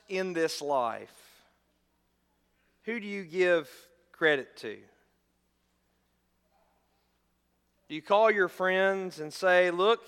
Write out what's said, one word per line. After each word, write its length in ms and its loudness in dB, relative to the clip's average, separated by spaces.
in 240 -6
this 300 -4
life, 500 -4
who 180 -8
do 40 -14
you 200 -10
give 440 0
credit 460 0
to? 180 -12
Do 60 -10
you 60 -10
call 300 4
your 160 2
friends 720 -2
and 140 -12
say, 380 4
"Look 360 2